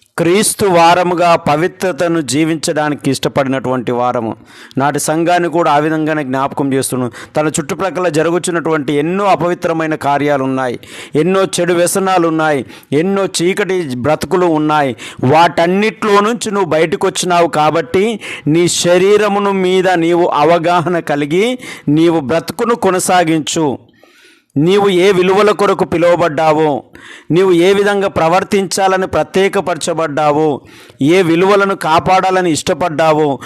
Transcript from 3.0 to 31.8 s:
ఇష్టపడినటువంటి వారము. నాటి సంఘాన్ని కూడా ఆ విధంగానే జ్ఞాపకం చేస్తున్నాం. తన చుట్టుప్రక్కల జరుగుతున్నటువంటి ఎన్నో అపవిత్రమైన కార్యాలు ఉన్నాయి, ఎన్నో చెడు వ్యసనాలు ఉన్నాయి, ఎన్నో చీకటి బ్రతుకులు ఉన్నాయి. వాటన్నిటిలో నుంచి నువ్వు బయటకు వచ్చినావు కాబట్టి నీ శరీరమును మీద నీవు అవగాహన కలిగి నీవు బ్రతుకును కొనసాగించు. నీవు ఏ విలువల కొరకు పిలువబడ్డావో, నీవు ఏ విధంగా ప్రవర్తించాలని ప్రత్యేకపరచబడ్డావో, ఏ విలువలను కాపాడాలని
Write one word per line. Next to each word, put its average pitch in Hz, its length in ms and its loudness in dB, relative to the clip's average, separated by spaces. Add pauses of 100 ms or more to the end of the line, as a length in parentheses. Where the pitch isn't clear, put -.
ఇష్టపడినటువంటి 127 800 -2
వారము. 120 440 -2 (420)
నాటి 143 220 0
సంఘాన్ని 170 500 0
కూడా 160 220 0
ఆ 147 60 4
విధంగానే 156 460 -2
జ్ఞాపకం 135 500 -4
చేస్తున్నాం. 127 380 -4 (260)
తన 151 100 0
చుట్టుప్రక్కల 175 640 -4
జరుగుతున్నటువంటి 160 840 -2
ఎన్నో 170 320 -2
అపవిత్రమైన 165 720 -2
కార్యాలు 143 480 -2
ఉన్నాయి, 131 360 -4 (360)
ఎన్నో 185 280 2
చెడు 180 300 -2
వ్యసనాలు 175 540 0
ఉన్నాయి, 156 380 0 (280)
ఎన్నో 190 320 0
చీకటి 180 720 -2
బ్రతుకులు 151 500 -2
ఉన్నాయి. 151 500 0 (280)
వాటన్నిటిలో 180 960 2
నుంచి 220 320 -2
నువ్వు 196 180 -2
బయటకు 165 380 0
వచ్చినావు 175 400 0
కాబట్టి 165 720 0 (280)
నీ 165 200 2
శరీరమును 202 840 2
మీద 185 380 0
నీవు 175 380 2
అవగాహన 170 720 0
కలిగి 160 600 -2 (300)
నీవు 165 300 2
బ్రతుకును 165 560 -2
కొనసాగించు. 170 1000 0 (800)
నీవు 196 320 2
ఏ 185 220 4
విలువల 190 400 4
కొరకు 196 340 0
పిలువబడ్డావో, 160 1000 0 (480)
నీవు 185 200 4
ఏ 175 220 4
విధంగా 202 340 0
ప్రవర్తించాలని 190 1000 0
ప్రత్యేకపరచబడ్డావో, 156 1500 -2 (400)
ఏ 170 200 4
విలువలను 190 540 2
కాపాడాలని 185 760 0